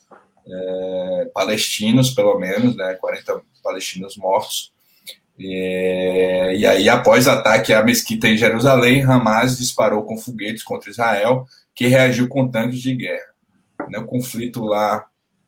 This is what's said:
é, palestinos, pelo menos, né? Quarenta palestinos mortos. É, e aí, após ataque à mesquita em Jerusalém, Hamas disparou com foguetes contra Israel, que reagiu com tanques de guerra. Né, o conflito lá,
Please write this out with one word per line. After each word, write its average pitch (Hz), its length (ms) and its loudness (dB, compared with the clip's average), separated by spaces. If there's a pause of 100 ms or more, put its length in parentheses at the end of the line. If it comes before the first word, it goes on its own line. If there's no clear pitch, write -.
(480)
é, 92 840 -6
palestinos, 110 800 0
pelo 101 280 2
menos, 107 360 0
né? 92 180 -4
Quarenta 92 480 -6 (200)
palestinos 95 540 -8
mortos. 95 560 -4 (640)
É, 92 1200 -2
e 104 80 2
aí, 101 220 4
após 120 400 6
ataque 110 460 2
à 107 100 6
mesquita 113 460 0
em 110 80 2
Jerusalém, 120 640 4
Hamas 123 540 2
disparou 110 460 -2
com 110 140 -10
foguetes 110 460 -10
contra - 260 -10
Israel, 113 560 0 (300)
que 123 100 -2
reagiu 123 440 4
com 131 180 -2
tanques 123 320 -4
de 127 160 -4
guerra. 87 400 -8 (540)
Né, 98 100 -10
o 113 60 -10
conflito 120 600 -8
lá, 104 400 -2 (420)